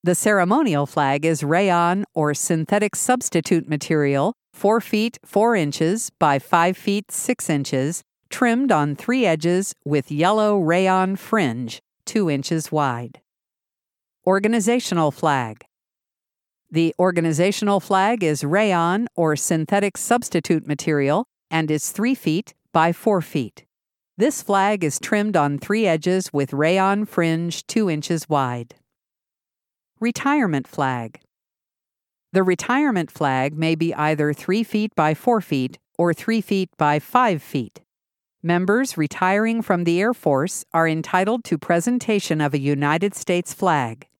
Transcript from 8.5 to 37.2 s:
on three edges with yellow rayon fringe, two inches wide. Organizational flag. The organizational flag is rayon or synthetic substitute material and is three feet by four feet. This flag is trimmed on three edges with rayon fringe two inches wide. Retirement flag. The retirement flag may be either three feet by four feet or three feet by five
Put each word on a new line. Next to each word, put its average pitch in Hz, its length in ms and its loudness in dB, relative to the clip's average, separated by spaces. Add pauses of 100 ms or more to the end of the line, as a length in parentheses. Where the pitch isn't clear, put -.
on 147 240 2
three 247 300 -2
edges 175 480 0 (100)
with 147 260 -2
yellow 208 480 2
rayon 185 600 2
fringe, 123 640 -4 (240)
two 202 240 0
inches 147 420 -4
wide. 127 480 -2 (1080)
Organizational 196 840 2
flag. 135 560 -2 (1040)
The 165 300 2
organizational 180 800 2
flag 202 440 0
is 151 200 0
rayon 185 720 0
or 156 200 2
synthetic 185 640 -2
substitute 175 680 -2
material 147 580 0 (240)
and 160 220 -2
is 151 180 -2
three 240 240 -2
feet 170 400 -4 (180)
by 170 200 4
four 190 300 0
feet. - 440 -8 (520)
This 254 260 0
flag 196 400 0
is 147 160 -2
trimmed 208 360 -2
on 143 220 2
three 214 300 0
edges 180 440 0
with 139 220 -2
rayon 190 520 2
fringe 165 600 -2
two 214 240 0
inches 156 400 -4
wide. 123 460 -2 (1200)
Retirement 233 680 0
flag. 127 540 -4 (1120)
The 190 100 4
retirement 214 640 0
flag 139 480 -2
may 160 160 0
be 165 220 -2
either 151 360 0
three 196 320 -2
feet 214 320 -2
by 156 200 2
four 226 260 0
feet 131 380 -4 (180)
or 170 160 2
three 226 280 -2
feet 190 360 -2
by 151 220 2
five 226 420 0